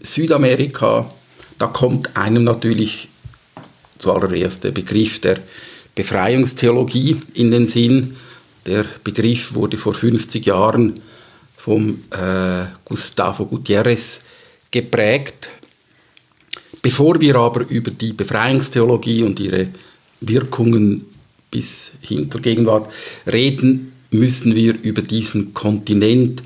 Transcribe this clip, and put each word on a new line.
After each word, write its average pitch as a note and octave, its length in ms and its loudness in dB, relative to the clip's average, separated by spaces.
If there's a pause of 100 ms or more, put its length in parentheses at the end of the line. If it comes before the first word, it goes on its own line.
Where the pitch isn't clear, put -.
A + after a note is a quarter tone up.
Südamerika. B2+ 1080 0 (460)
Da A2 80 -2
kommt - 500 -2
einem A2 280 2
natürlich A2+ 640 -2 (920)
zuallererst F#2 640 0
der G2+ 80 -2
Begriff G#2 480 -2
der F#2 220 0 (560)
Befreiungstheologie B2 1300 0 (120)
in A#2+ 160 4
den A#2+ 160 4
Sinn. A#2+ 480 2 (520)
Der G#2 180 0 (180)
Begriff A2+ 520 -2
wurde G#2+ 240 -2
vor G2+ 160 -2
fünfzig A2+ 520 -2
Jahren A2 540 2 (560)
vom, G#2+ 420 -2 (140)
äh, F#2 540 -2 (180)
Gustavo - 600 -4
Gutierrez A#2 760 0 (500)
geprägt. A#2+ 760 -2 (1300)
Bevor C#3+ 380 4
wir C#3 160 6
aber A#2+ 320 2
über A#2+ 220 -2
die A2 240 -8
Befreiungstheologie A#2 1080 0
und G2 160 0
ihre F#2 280 -2 (560)
Wirkungen A2+ 840 2 (460)
bis - 500 -6
hin - 300 -6
zur A2+ 100 -8
Gegenwart A2 500 2 (400)
reden, C3 600 2 (180)
müssen A#2 460 2
wir A2+ 240 2
über A2 220 -2
diesen G#2+ 500 -4
Kontinent G#2+ 920 2